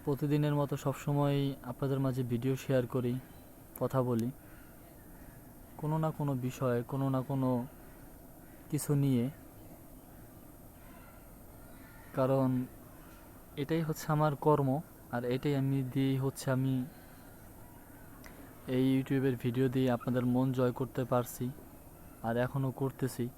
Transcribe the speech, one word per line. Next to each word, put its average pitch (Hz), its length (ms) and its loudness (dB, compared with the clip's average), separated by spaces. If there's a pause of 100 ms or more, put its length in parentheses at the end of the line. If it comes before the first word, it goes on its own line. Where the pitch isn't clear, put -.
প্রতিদিনের 147 560 4
মতো 143 140 2 (100)
সবসময় 143 540 2 (320)
আপনাদের 135 340 0
মাঝে 131 180 2 (100)
ভিডিও 127 220 2 (100)
শেয়ার 131 200 4 (100)
করি, 123 180 2 (680)
কথা 131 280 2
বলি 117 200 2 (1500)
কোনো 156 220 0
না 160 160 2
কোনো 143 140 0 (140)
বিষয়ে, 123 340 2 (100)
কোনো 135 240 0
না 131 60 2 (100)
কোনো 131 200 2 (1200)
কিছু 147 220 0 (100)
নিয়ে, 127 220 6 (3000)
কারণ 131 300 6 (1120)
এটাই 160 260 0
হচ্ছে - 180 -4 (100)
আমার 151 160 4 (140)
কর্ম, 143 220 6 (460)
আর 120 80 0 (120)
এটাই 143 260 2
আমি 135 180 2 (140)
দিয়েই 135 320 2
হচ্ছে - 320 -2
আমি 131 180 2 (2000)
এই 131 80 6 (100)
YouTube-এর 135 500 2
ভিডিও 127 300 4
দিয়ে 131 220 4
আপনাদের 123 280 2 (100)
মন 127 120 6 (120)
জয় 123 220 4
করতে 131 220 -2 (100)
পারছি, 123 340 0 (800)
আর 117 80 2 (100)
এখনও 135 260 0 (100)
করতেছি। 131 440 -2 (140)